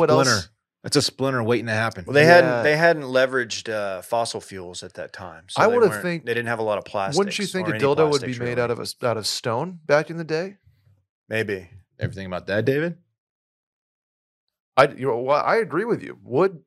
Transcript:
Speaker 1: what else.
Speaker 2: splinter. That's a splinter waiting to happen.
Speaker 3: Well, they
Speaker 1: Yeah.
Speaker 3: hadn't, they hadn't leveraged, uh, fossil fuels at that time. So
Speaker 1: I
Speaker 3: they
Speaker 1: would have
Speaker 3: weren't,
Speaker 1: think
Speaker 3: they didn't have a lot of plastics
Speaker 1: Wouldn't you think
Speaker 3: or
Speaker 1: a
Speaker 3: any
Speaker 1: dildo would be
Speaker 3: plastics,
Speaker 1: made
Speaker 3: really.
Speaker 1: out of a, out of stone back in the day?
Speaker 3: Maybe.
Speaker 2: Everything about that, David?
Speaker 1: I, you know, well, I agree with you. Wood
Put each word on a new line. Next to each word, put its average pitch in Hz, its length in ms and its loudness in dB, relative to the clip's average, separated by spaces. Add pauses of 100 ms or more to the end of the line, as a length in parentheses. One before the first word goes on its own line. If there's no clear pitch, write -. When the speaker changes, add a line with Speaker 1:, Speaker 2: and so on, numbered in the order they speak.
Speaker 1:
what 160 100 4
else. 139 180 4
Speaker 2:
splinter. 107 200 0 (340)
That's - 140 -6
a - 60 4
splinter 131 400 -4
waiting 113 240 0
to 113 60 -4
happen. 107 340 -2
Speaker 3:
Well, 120 80 -4
they 143 100 6
Speaker 1:
Yeah. 170 100 10
Speaker 3:
hadn't, 127 280 6
they 151 140 2
hadn't 165 260 2
leveraged, 127 680 -2
uh, 101 320 -6
fossil 117 380 -4
fuels 90 420 -14
at 92 120 -18
that - 180 -12
time. 82 360 -16
So - 120 -2
Speaker 1:
I 175 60 8
Speaker 3:
they 233 80 2
Speaker 1:
would 240 80 4
have 196 100 6
Speaker 3:
weren't, - 100 -6
Speaker 1:
think 170 220 -4
Speaker 3:
they 120 80 -4
didn't 117 160 -2
have 117 120 0
a - 40 -2
lot 104 140 0
of 87 80 -6
plastics 101 320 -2
Speaker 1:
Wouldn't 196 200 -2
you 202 80 -4
think 185 220 -6
Speaker 3:
or - 40 -2
Speaker 1:
a - 20 -4
Speaker 3:
any 110 100 0
Speaker 1:
dildo 147 260 4
would 143 120 2
be 131 60 -6
Speaker 3:
plastics, 123 100 -6
Speaker 1:
made 120 120 -4
Speaker 3:
really. 120 120 0
Speaker 1:
out 117 80 0
of 117 100 -2
a, 110 260 -8
out 113 120 0
of 101 80 -6
stone 156 580 -6
back 147 260 2
in 165 60 -12
the 170 80 -8
day? 160 320 -6 (720)
Speaker 3:
Maybe. 104 400 -4 (320)
Speaker 2:
Everything 95 260 -6
about 90 200 -8
that, 104 180 0
David? 156 320 0 (1800)
Speaker 1:
I, 143 100 8
you 127 200 -8
know, 117 100 0
well, 131 260 2
I 180 120 2
agree 185 280 -2
with 196 180 -2
you. - 200 -14
Wood 156 440 0